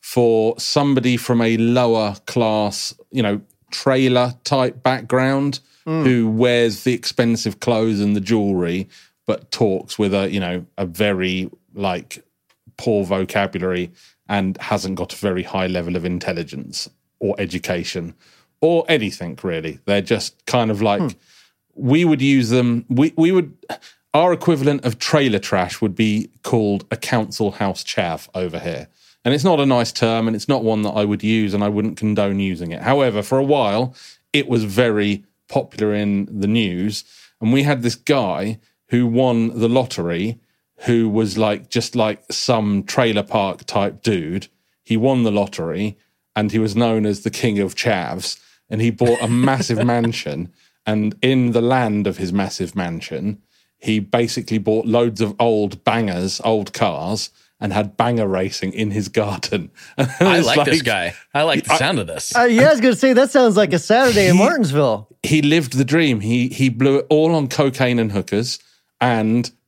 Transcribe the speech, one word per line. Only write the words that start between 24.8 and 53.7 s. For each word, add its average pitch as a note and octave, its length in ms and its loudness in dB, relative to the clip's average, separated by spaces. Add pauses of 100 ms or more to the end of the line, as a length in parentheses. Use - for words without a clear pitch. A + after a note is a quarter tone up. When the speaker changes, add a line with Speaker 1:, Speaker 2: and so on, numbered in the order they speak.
Speaker 1:
of A#2 160 -2
trailer C3 400 2
trash F#2 400 -4
would G2 160 -2
be A2 340 0 (140)
called G#2 480 0
a A2 40 -6
council G#2+ 540 -2
house G2 320 -4
chav E2 540 -6
over E2+ 240 -6
here. D#2 260 -8 (380)
And B2 100 2
it's C#3+ 80 -2
not E3+ 160 4
a C#3 80 2
nice B2 240 2
term, A2+ 380 0
and A2 80 -2
it's - 120 -8
not C3+ 140 0
one A2 200 0
that G#2 80 -2
I G#2 140 0
would G#2 200 -2
use, G#2+ 300 0
and G2+ 100 0
I G#2 40 0
wouldn't G#2 280 -2
condone G2+ 420 0
using F2+ 320 -4
it. D#2+ 120 -10
However, A#2+ 380 2
for C3 180 -2
a C3+ 40 2 (140)
while, A#2+ 400 -2 (360)
it - 140 0
was A#2+ 160 0
very G#2 640 0 (240)
popular - 460 -2
in G2+ 320 0 (140)
the G2 60 -2
news. G#2 580 -2 (340)
And A2+ 140 0
we C#3 120 4
had C#3+ 180 0
this A#2 120 0
guy G#2+ 640 -2 (300)
who B2 180 2
won A#2 540 0
the A2+ 80 2
lottery, A2+ 720 -2 (480)
who A#2 240 2
was, G#2 260 -2
like, G#2 320 -2
just, - 260 -4
like, A2 280 -2 (100)
some G#2 520 0
trailer A2+ 380 0
park G2 440 -2
type G2+ 360 -4
dude. F#2 440 -2 (360)
He A2+ 140 -2
won B2 280 2
the A2 60 2
lottery, G2+ 680 -4 (360)
and G#2+ 160 0
he A2 80 -2
was G#2+ 160 -2
known A2+ 300 2
as G2+ 160 0
the A2+ 100 -4
King G#2+ 280 -2
of F#2+ 160 -2
Chavs. F#2 640 -4 (320)
And A2 100 -2
he A#2 100 2
bought A#2+ 300 2
a A#2 80 -2
massive A#2+ 580 2
<laughs> A#2+ 80 2
mansion. A2+ 560 -4 (360)
And G#2+ 340 0
in B2+ 320 2
the A#2 80 2
land A2+ 460 0
of F#2+ 100 -4
his F#2 160 -6
massive F#2+ 420 -4
mansion, F2 680 -6 (360)